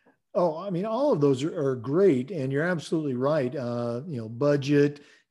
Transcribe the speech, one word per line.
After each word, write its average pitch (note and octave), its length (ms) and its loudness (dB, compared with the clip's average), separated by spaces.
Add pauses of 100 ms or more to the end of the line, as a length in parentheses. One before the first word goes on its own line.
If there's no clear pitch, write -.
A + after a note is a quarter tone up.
(340)
Oh, E3+ 240 0
I G3 120 -8
mean, F3 140 -4
all B3+ 280 0
of E3+ 80 0
those C#3 220 2
are, E3+ 160 -4
are C3+ 180 0
great. C3+ 540 2
And C3+ 220 -4
you're C#3+ 120 0
absolutely D#3+ 500 -2
right. C#3 400 0
Uh, A#2+ 520 -4
you C#3+ 140 -6
know, A2 80 -8
budget C#3+ 720 2 (300)